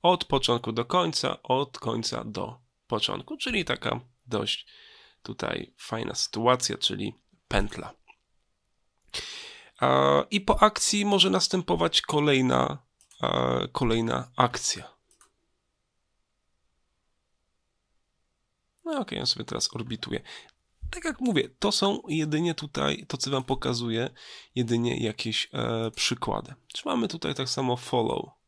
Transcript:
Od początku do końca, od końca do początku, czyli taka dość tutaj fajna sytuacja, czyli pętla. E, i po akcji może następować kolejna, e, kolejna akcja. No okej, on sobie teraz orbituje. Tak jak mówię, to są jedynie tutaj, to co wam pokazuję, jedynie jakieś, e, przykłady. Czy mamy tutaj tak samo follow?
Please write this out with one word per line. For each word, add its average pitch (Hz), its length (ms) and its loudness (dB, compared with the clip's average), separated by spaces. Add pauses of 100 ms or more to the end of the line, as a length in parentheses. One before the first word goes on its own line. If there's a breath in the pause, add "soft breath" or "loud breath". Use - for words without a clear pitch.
Od 175 240 4
początku 120 460 2
do 120 140 0
końca, 165 580 0
od 135 360 0
końca 113 440 -4
do 110 360 -8 (280)
początku, 208 500 -2
czyli 226 280 -2
taka - 340 -2 (280)
dość 104 400 -2 (560 loud breath)
tutaj - 540 -6
fajna - 380 -6
sytuacja, 123 640 0
czyli 104 360 -2 (340)
pętla. - 460 0 (1900 loud breath)
E, 135 500 6
i 202 100 0
po 196 200 4
akcji 208 440 4
może 190 240 4
następować 175 720 2
kolejna, 135 840 2 (400)
e, - 480 2
kolejna 117 640 0
akcja. - 600 -2 (4000)
No 311 140 -2
okej, - 200 -4
on - 80 -2
sobie - 180 -2
teraz - 300 -4
orbituje. 120 460 -6 (720 loud breath)
Tak 359 140 -10
jak 302 140 -4
mówię, 220 300 0 (100)
to 208 120 2
są 202 360 2
jedynie 156 480 0
tutaj, 143 520 -4
to 143 100 -6
co 135 140 -2
wam 131 120 0
pokazuję, 120 680 -2 (460 loud breath)
jedynie 117 420 2
jakieś, 110 560 -2
e, 113 380 -2
przykłady. - 600 -2 (140)
Czy - 180 -10
mamy 233 220 0
tutaj 156 280 -4
tak 131 140 -4
samo 127 280 0
follow? - 520 -2 (180)